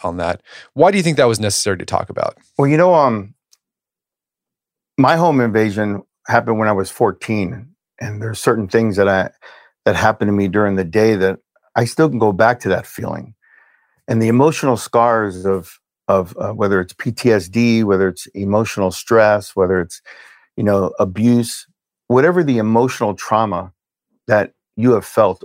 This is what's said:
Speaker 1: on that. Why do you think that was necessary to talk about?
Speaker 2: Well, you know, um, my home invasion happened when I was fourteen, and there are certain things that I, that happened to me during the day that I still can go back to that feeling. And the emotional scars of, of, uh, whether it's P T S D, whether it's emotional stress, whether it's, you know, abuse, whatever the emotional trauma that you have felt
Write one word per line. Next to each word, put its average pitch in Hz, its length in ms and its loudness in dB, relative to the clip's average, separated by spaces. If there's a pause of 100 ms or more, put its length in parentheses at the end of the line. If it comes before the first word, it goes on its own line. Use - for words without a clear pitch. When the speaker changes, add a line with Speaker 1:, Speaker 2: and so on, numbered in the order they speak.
Speaker 1:
on 87 160 -6
that. 87 240 -6 (320)
Why 165 160 4
do 202 80 2
you 180 40 2
think 156 140 0
that 143 80 4
was 113 160 2
necessary 101 380 -2
to - 80 -12
talk - 240 -4
about? - 260 -6 (220)
Speaker 2:
Well, 139 100 2
you 151 80 2
know, 180 180 4
um, 113 380 0 (1700)
my 139 180 4
home 165 240 2
invasion 104 640 -2 (240)
happened 117 320 0
when 110 100 0
I 107 40 2
was 98 180 -2
fourteen, 104 800 -4 (300)
and 104 220 -10
there 110 80 -8
are 110 60 -8
certain 110 340 -2
things 113 280 0
that 98 120 4
I, 95 220 0 (560)
that 98 100 2
happened 107 320 0
to 101 40 0
me 101 160 0
during 101 280 0
the 92 80 -2
day 107 320 2
that 95 220 0 (380)
I 117 100 0
still 156 240 0
can 123 80 -4
go 107 140 2
back 113 280 2
to - 80 -6
that 87 180 -2
feeling. - 480 -12 (720)
And 113 140 -2
the 113 80 0
emotional 135 480 2
scars 107 680 0
of, 95 340 -4 (260)
of, 95 320 0
uh, 101 140 -6
whether 101 280 0
it's 90 120 -8
P - 180 -10
T 117 220 0
S 90 160 0
D, 113 340 0
whether 95 260 2
it's - 260 -10
emotional 101 560 -2
stress, 107 680 0
whether 92 240 0
it's, - 220 -10 (540)
you 110 60 -6
know, 98 360 0
abuse, 117 680 0 (420)
whatever 160 360 2
the 127 140 0
emotional 110 560 0
trauma 95 580 -4 (560)
that 107 240 0 (240)
you 123 160 2
have 101 120 0
felt 101 400 0